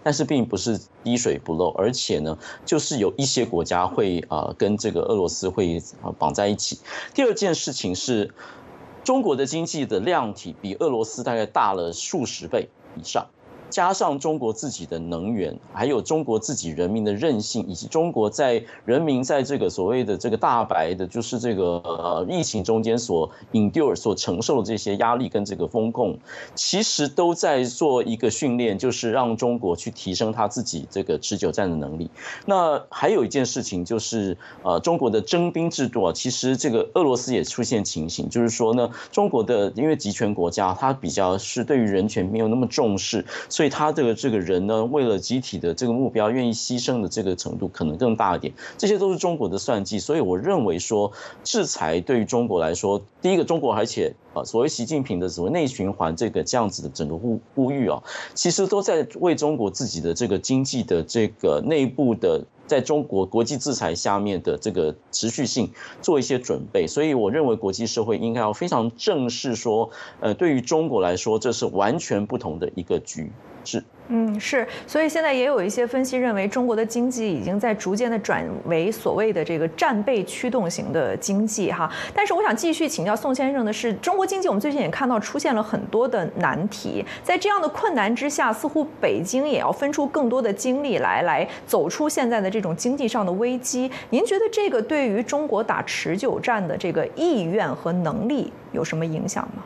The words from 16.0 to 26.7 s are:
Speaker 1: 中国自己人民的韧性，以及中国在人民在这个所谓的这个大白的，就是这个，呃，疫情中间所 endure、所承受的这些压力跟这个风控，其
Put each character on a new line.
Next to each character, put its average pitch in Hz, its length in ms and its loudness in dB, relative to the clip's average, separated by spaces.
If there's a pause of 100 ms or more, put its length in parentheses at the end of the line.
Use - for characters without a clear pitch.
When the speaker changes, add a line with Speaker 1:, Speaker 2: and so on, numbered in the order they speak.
Speaker 1:
中 160 220 0
国 113 140 2
自 127 180 -4
己 82 140 -6
人 87 200 0
民 110 140 0
的 104 100 0
韧 123 260 2
性， - 280 -4
以 95 40 -8
及 85 140 -10
中 160 240 0
国 110 180 2
在 117 360 2 (200)
人 127 160 4
民 135 220 2
在 135 220 2
这 139 140 -2
个 92 120 2
所 92 160 -2
谓 123 180 2
的 104 120 0
这 117 120 -4
个 107 80 0
大 120 280 2
白 82 280 0
的， 92 140 -4
就 113 160 -6
是 123 160 -4
这 117 160 0
个， 87 300 2
呃， 85 440 -2
疫 165 140 -2
情 98 220 -2
中 113 180 2
间 113 160 2
所 82 320 0 (220)
endure、 107 420 4
所 104 180 0
承 92 300 -2
受 143 160 2
的 98 80 0
这 110 100 -2
些 101 200 -2
压 117 180 4
力 127 140 -2
跟 104 160 -2
这 98 100 -6
个 104 140 -4
风 113 240 0
控， 104 260 -2 (380)
其 - 260 0